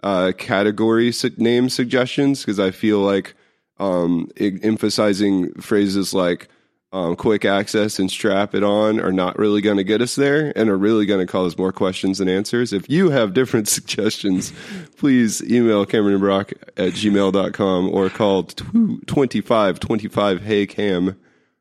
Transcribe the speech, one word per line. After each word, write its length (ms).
uh, 360
category 760
su-, 240
name 320
suggestions, 760
'cause 160
I 100
feel 300
like, 340
um, 500
e-, 240
emphasizing 920
phrases 600
like, 340
um, 220
quick 300
access 560
and 100
strap 420
it 120
on 340
are 140
not 260
really 220
gonna 240
get 180
us 140
there 400
and 120
are 100
really 280
gonna 200
cause 300
more 140
questions 480
than 100
answers. 440
If 180
you 200
have 240
different 340
<laughs> 80
suggestions, 760
please 520
email 380
Cameron 280
and 60
Brock 320
at 180
gmail 380
dot 200
com 380
or 200
call 340
tw-, 640
twenty-five 720
twenty-five 640
Hey 240
Cam, 480